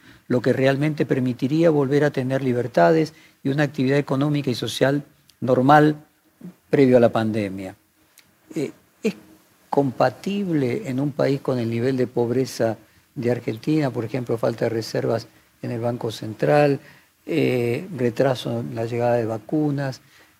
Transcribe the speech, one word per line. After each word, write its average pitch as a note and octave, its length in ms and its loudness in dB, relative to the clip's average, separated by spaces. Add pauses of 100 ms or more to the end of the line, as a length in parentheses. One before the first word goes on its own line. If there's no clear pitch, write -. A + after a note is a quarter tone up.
(280)
lo B2 120 2
que B2+ 120 2
realmente C3+ 520 0
permitiría C3 680 0
volver C#3+ 340 2
a D3 60 2
tener C3+ 320 -2
libertades D3+ 720 2 (300)
y C3+ 80 -4
una D3 140 0
actividad C#3+ 340 0
económica C#3+ 520 0
y A#2+ 40 0
social C3+ 480 0 (380)
normal C#3 560 6 (760)
previo C3+ 260 6
a A#2+ 40 8
la A#2 100 6
pandemia". G2+ 640 -4 (800)
Eh, C#3+ 180 -6 (300)
¿es A3+ 140 -2 (520)
compatible C#3 1200 -2
en B2+ 120 -4
un C#3+ 120 -2
país C3+ 300 0
con C3 160 -2
el A#2 100 -2
nivel A#2 280 -2
de B2+ 100 0
pobreza A#2+ 720 -2 (360)
de A#2 160 -2
Argentina, B2+ 600 -2
por A#2 140 -6
ejemplo, A#2+ 340 -4
falta A#2+ 280 -2
de A#2 40 0
reservas A#2 580 -4 (340)
en B2 80 -8
el A#2 100 -6
Banco A#2+ 300 -4
Central, C#3+ 680 0 (460)
eh, B2+ 600 -2 (100)
retraso A#2+ 640 -2
en C3+ 140 -8
la A#2 120 -6
llegada A#2+ 300 0
de A#2+ 80 0
vacunas, C#3 760 -4 (400)